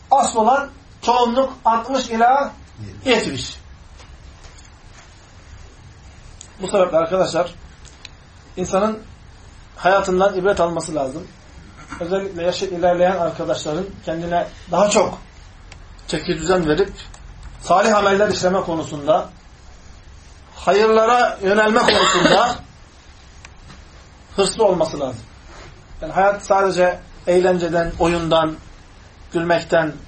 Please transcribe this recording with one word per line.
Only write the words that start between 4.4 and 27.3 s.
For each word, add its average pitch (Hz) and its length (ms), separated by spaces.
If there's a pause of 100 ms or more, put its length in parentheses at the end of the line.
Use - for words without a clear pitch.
Bu 185 60
sebeple 180 300
arkadaşlar, 165 560 (1040)
insanın 196 420 (760)
hayatından 190 600
ibret 190 240
alması 165 360
lazım. 143 320 (720)
Özellikle 175 440
yaşı 175 220
ilerleyen 180 520
arkadaşların 160 680 (200)
kendine 170 420 (240)
daha 190 180
çok 202 280 (880)
çeki 156 200
düzen 170 400
verip 151 260 (680)
salih 208 360
ameller 196 300
işleme 185 340
konusunda, 156 680 (1300)
hayırlara 220 840
yönelme 214 380
konusunda 196 760 (1800)
hırslı 196 300
olması 160 340
lazım. 127 220 (800)
Yani 156 120
hayat 196 320
sadece 180 540 (280)
eğlenceden, 175 720